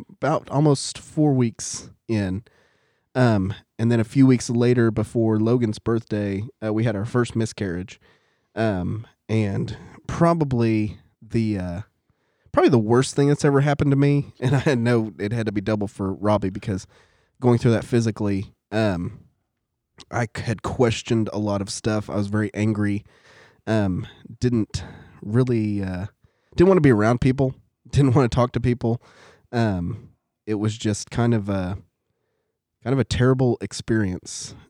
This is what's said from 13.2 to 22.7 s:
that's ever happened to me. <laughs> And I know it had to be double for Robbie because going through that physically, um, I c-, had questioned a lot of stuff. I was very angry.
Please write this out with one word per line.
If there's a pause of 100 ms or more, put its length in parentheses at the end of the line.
that's
ever
happened
to
me.
<laughs>
And
I
know
it
had
to
be
double
for
Robbie
because (540)
going
through
that
physically, (180)
um, (920)
I (100)
c-,
had
questioned
a
lot
of
stuff.
I
was
very
angry. (600)